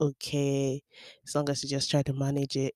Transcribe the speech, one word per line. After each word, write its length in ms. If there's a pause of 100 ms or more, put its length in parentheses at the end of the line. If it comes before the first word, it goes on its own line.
okay 800 (440)
as 80
long 160
as 120
you 60
just 220
try 120
to 100
manage 440
it, 200